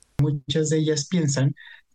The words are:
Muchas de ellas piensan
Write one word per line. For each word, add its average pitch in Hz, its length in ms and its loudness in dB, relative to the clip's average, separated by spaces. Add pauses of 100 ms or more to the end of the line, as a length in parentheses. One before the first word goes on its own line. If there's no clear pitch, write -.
(200)
Muchas 151 500 0
de 156 100 0
ellas 151 300 -2
piensan 139 440 0 (420)